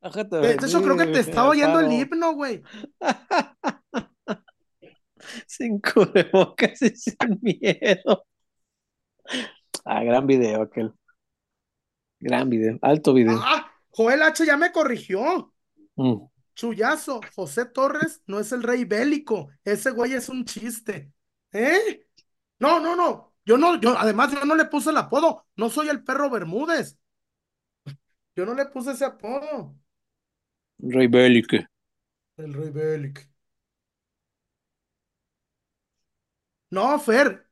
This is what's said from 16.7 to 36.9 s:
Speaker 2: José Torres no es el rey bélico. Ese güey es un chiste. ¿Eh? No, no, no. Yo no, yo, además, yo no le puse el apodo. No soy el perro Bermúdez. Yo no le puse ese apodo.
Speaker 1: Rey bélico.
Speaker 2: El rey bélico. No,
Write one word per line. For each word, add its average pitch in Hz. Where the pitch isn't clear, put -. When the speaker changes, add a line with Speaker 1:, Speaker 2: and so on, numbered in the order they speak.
Speaker 2:
José 196
Torres 285
no 196
es 214
el 247
rey 247
bélico. 220
Ese 214
güey 247
es 247
un 254
chiste. 208
¿Eh? 330
No, 311
no, 320
no. 339
Yo 226
no, 330
yo, 233
además, 220
yo 277
no 294
le 311
puse 302
el 311
apodo. 277
No 220
soy 302
el 285
perro 277
Bermúdez. 220
Yo 180
no 233
le 277
puse 262
ese 269
apodo. 254
Speaker 1:
Rey 127
bélico. 123
Speaker 2:
El 151
rey 156
bélico. 147
No, 233